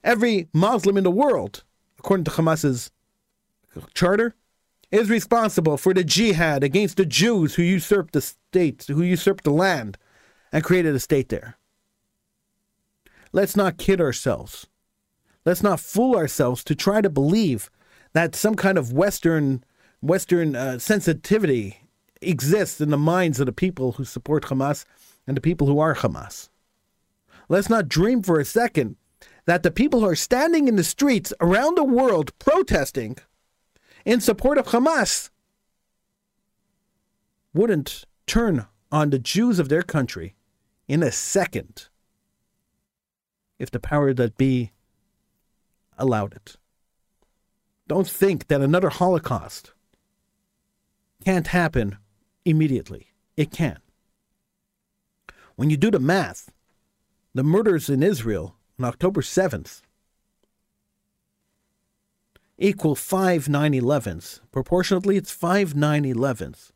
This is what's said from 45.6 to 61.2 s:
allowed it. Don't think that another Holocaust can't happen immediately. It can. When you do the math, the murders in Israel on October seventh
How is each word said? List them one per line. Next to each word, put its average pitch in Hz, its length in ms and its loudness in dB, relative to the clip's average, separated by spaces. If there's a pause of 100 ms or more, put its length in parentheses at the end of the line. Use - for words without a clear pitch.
allowed 107 360 -2
it. - 240 -20 (1300)
Don't 175 200 0
think 190 400 0
that 143 140 2
another 160 280 2
Holocaust - 840 -4 (1500)
can't 185 240 0
happen 139 500 -2 (480)
immediately. 156 600 0 (280)
It 156 140 -2
can. 131 300 -4 (1800)
When 147 160 0
you 151 60 2
do 160 120 2
the 147 100 2
math, 151 520 -2 (840)
the 131 100 -2
murders 180 460 2
in 139 140 2
Israel 110 520 -2 (220)
on 127 80 -6
October 170 380 -2
seventh - 580 -4 (2750)